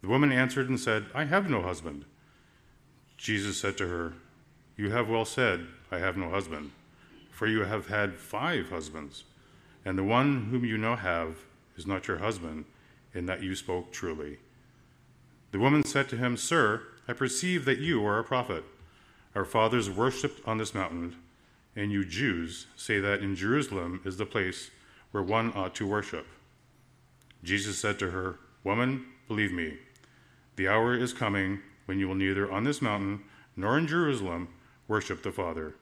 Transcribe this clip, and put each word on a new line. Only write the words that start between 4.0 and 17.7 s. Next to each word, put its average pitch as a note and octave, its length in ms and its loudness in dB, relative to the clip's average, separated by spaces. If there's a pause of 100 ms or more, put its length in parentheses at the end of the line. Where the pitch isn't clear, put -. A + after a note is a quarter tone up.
"You G#2 160 -2
have A2+ 160 2
well A2+ 160 2
said, F#2+ 420 2 (240)
'I F#2 80 -2
have F#2 180 0
no F2+ 140 -4
husband,' D#2+ 400 -4 (640)
for A2 160 -2
you A2 160 4
have G2+ 240 -4
had G2+ 320 0
five B2+ 500 -4
husbands, D#2 540 -10 (600)
and F#2+ 140 -2
the F#2+ 60 2
one A#2+ 460 2
whom B2 140 0
you A2 140 0
now A2+ 160 2
have E2+ 440 -2 (380)
is E2 100 -12
not F#2+ 220 -4
your F2+ 100 0
husband, E2+ 460 -4 (500)
in F2 120 -6
that F2+ 140 -4
you F#2+ 140 -4
spoke F2+ 380 -6
truly." D#2 480 -8 (1120)
The G2 80 2
woman C#3 240 6
said - 240 2
to A#2+ 80 -4
him, A#2+ 200 0
"Sir, A2+ 460 4 (240)
I B2 60 -4
perceive D3 540 0
that C3 120 4